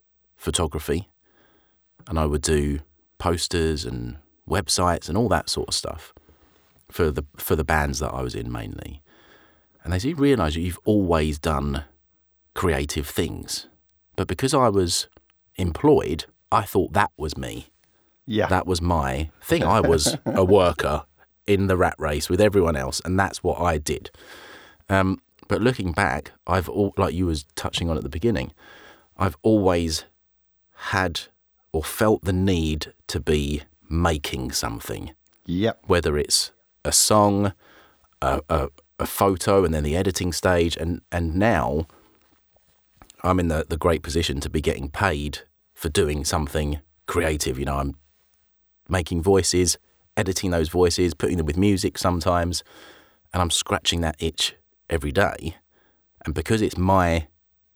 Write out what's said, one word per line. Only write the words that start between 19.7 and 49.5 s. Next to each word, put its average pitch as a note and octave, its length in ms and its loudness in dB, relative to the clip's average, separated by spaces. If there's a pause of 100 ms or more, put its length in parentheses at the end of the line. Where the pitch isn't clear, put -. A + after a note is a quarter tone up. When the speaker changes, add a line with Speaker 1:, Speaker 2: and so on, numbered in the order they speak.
Speaker 1:
was E2 420 2
Speaker 2:
<laughs> - 40 -8
Speaker 1:
a F#2+ 180 2
worker F2 600 4 (420)
in G2 200 2
the F#2 100 2
rat F2 220 2
race D2 300 -4
with F2+ 120 2
everyone F#2+ 360 4
else, C2 280 -4
and F#2 140 0
that's - 240 -2
what E2+ 180 -2
I E2+ 180 2
did. - 320 -6 (800)
Um, F#2+ 320 2 (280)
but F#2 120 0
looking G#2 320 0
back, C#2+ 400 -2 (140)
I've F2 220 0
al-, G2 280 0
like F2+ 180 0
you F2+ 120 0
was D#2 180 -2 (120)
touching - 340 -4
on D#2+ 60 -2
at A1 80 -4
the C2+ 40 -8
beginning, E2+ 440 -2 (640)
I've F#2+ 260 -2
always F2+ 640 2 (680)
had F#2 460 -2 (520)
or D#2 100 -2
felt - 420 0
the G2 80 0
need E2+ 600 0 (160)
to - 100 -4
be D2+ 440 0 (260)
making D#2 640 -2
something. A1+ 600 -8 (340)
Speaker 2:
Yep. F#2+ 400 -2
Speaker 1:
Whether E2+ 320 2
it's - 340 -2 (320)
a D2 80 -2
song, G2+ 600 4 (680)
a, C2+ 280 0
a, D2 200 0 (300)
a F2 80 -2
photo, G2 580 2
and D#2+ 100 2
then D2+ 100 0
the D2+ 120 0
editing F2+ 360 -2
stage, F2 440 2
and, E2+ 240 -4 (100)
and E2+ 240 -2
now D#2+ 520 0 (1400)
I'm F2+ 180 2
in F2 80 0
the, D#2 200 0
the E2 80 -4
great D#2+ 260 2
position D2 380 -2
to - 100 -6
be D#2+ 100 -2
getting C2+ 300 -2
paid D2 500 -2 (340)
for - 140 -6
doing D2+ 360 0
something D2 560 -2 (260)
creative. D2+ 520 -2
You C#2 60 -4
know, C#2 140 -4
I'm C#2 160 -4 (920)
making F2 340 -2
voices, F2+ 560 2 (380)